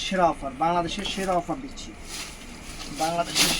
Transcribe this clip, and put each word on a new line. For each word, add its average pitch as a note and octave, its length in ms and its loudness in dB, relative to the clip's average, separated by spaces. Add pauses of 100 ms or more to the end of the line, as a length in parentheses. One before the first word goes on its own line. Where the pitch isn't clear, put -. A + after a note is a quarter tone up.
সেরা F#3 260 6
অফার, C#3 180 -6 (120)
বাংলাদেশের F3 500 2
সেরা F#3+ 280 2
অফার D#3 220 -4
দিচ্ছি, - 260 -10 (1120)
বাংলাদেশের E3+ 560 4